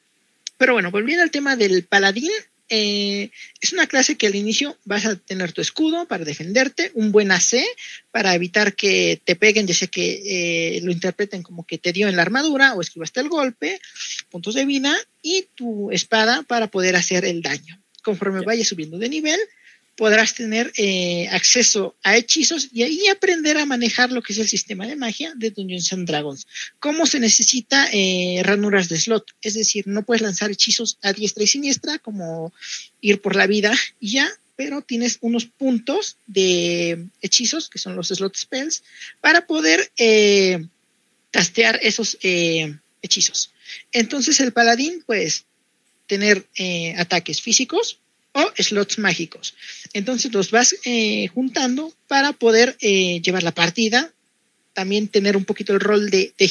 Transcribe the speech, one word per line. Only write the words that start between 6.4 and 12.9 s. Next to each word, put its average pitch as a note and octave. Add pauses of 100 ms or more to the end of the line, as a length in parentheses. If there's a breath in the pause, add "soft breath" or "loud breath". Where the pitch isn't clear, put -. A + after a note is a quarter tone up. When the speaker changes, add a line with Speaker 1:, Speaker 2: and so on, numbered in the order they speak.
Speaker 1:
un G#3+
buen G3+
A F3+
C B3 (460 loud breath)
para F#3+
evitar G3+
que F3+
te -
peguen, G#3
ya E3+
sea F3+
que, - (560)
eh, -
lo F3+
interpreten F#3
como E3+
que E3
te -
dio G3+
en F#3
la E3+
armadura C4+
o F#3
esquivaste E3